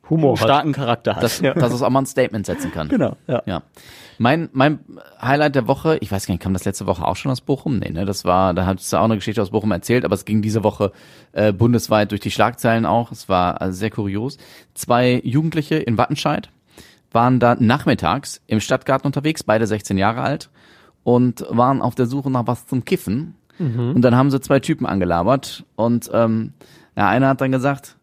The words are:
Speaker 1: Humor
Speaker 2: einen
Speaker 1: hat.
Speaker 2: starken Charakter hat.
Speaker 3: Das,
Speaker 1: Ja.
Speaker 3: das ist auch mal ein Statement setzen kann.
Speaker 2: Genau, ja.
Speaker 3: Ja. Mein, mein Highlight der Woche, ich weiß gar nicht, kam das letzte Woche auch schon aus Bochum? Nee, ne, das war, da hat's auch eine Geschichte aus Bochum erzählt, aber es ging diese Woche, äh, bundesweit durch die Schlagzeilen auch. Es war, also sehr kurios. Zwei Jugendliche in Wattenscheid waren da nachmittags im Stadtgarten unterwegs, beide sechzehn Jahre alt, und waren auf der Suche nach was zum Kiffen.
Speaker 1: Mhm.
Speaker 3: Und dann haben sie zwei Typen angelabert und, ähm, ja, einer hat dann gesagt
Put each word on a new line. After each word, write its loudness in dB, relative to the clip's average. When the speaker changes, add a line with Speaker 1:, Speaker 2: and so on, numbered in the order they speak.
Speaker 1:
Humor 4
Speaker 2:
einen 0
Speaker 1:
hat. 2
Speaker 2:
starken 2
Charakter -2
hat. -2
Speaker 3:
Das, -2
Speaker 1:
Ja. 0
Speaker 3:
das 2
ist -2
auch 0
mal 2
ein -2
Statement -2
setzen -6
kann. -6
Speaker 2:
Genau, 0
ja. -2
Speaker 3:
Ja. -6
Mein, 0
mein 2
Highlight 2
der 0
Woche, 0
ich -8
weiß -4
gar -2
nicht, -4
kam -2
das -4
letzte -6
Woche -2
auch -2
schon -6
aus -4
Bochum? -2
Nee, -6
ne, -4
das -6
war, 2
da 0
hat's -4
auch 2
eine 2
Geschichte -4
aus -2
Bochum 0
erzählt, 0
aber 2
es -4
ging 0
diese -2
Woche, 0
äh, 2
bundesweit 2
durch -4
die -6
Schlagzeilen 0
auch. 0
Es -16
war, 0
also -4
sehr -4
kurios. -6
Zwei 2
Jugendliche 0
in -2
Wattenscheid -2
waren 4
da 6
nachmittags 0
im 0
Stadtgarten -2
unterwegs, -4
beide 2
sechzehn -4
Jahre 0
alt, -4
und 2
waren 2
auf -4
der 2
Suche -4
nach 0
was -4
zum -4
Kiffen. -4
Speaker 1:
Mhm. -2
Speaker 3:
Und 6
dann 6
haben 4
sie 0
zwei 2
Typen -2
angelabert 0
und, 0
ähm, 0
ja, 2
einer 4
hat 0
dann 0
gesagt -2